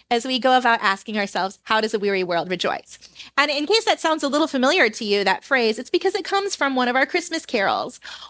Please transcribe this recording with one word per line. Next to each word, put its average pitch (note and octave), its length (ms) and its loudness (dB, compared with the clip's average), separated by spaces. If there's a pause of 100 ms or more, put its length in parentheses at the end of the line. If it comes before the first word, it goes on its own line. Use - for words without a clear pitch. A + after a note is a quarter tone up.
as A#3 160 0
we C4 140 -2
go B3+ 180 4
about A#3 240 2
asking G#3 360 0
ourselves, G3 460 -4
"How A3 180 2
does A3 120 -2
a G#3+ 60 0
weary G3 240 0
world F3 260 -2
rejoice?" - 480 -4 (400)
And D4 140 4
in D4 140 -2
case A4 180 2
that E4+ 160 2
sounds D#4+ 240 0
a C#4+ 60 2
little D4+ 180 2
familiar C4+ 420 2
to A3 160 -8
you, G3+ 180 2
that F#3+ 200 0
phrase, A3+ 340 0
it's B3+ 120 -10
because F#4 260 0
it F#4+ 80 -4
comes G4 320 -2
from C#4 200 0
one B3 120 2
of B3 80 0
our C4+ 100 2
Christmas E4 400 -4
carols, D3+ 540 -2 (300)